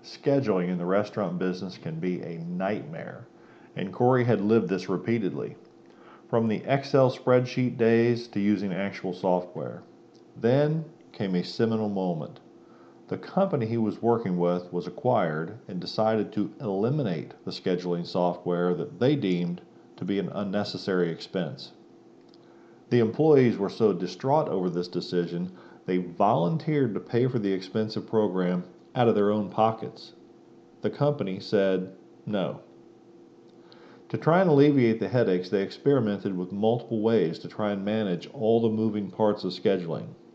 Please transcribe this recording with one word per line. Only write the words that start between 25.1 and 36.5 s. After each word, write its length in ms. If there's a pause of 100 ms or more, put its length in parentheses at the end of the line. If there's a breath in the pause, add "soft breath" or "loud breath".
they 100
volunteered 960
to 80
pay 280
for 100
the 120
expensive 560
program 560 (320)
out 140
of 60
their 160
own 180
pockets. 640 (680)
The 80
company 500
said 540 (320)
no. 340 (1500 loud breath)
To 80
try 240
and 80
alleviate 500
the 80
headaches, 400
they 140
experimented 760
with 160